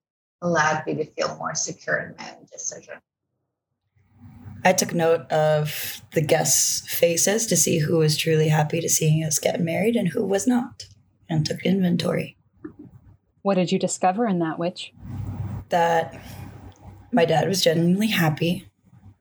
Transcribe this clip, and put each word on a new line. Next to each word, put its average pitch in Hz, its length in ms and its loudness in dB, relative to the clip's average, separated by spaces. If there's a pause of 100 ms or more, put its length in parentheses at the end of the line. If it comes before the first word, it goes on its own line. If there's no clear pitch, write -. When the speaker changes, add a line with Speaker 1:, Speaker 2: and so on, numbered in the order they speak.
(420)
Speaker 1:
allowed 156 460 0
me 151 80 -2
to 151 100 -4
feel - 320 -6
more - 160 -6
secure - 460 -4
in - 180 -12
my - 140 -14
own - 200 -20
decision. - 440 -14 (1700)
Speaker 2:
I 185 100 6
took 175 220 0
note 165 360 2
of 151 720 0 (120)
the 156 100 2
guests' - 680 0
faces 196 540 2
to 180 100 0
see 170 220 2
who 160 220 2
was 156 180 2
truly 156 300 2
happy 156 340 2
to - 80 -2
seeing 156 340 2
us 156 140 -2
get - 240 0
married 175 340 0
and 196 120 0
who 202 180 -2
was 196 220 0
not, 247 400 -2 (420)
and 156 160 0
took - 180 -6
inventory. 180 720 0 (1080)
Speaker 3:
What 196 120 2
did 180 160 2
you 190 60 2
discover 190 480 0
in 185 140 0
that, 165 180 -2
Witch? 170 340 -6 (760)
Speaker 2:
That 170 500 0 (920)
my 170 140 4
dad 156 220 2
was 190 140 0
genuinely 175 460 4
happy, 175 600 0 (540)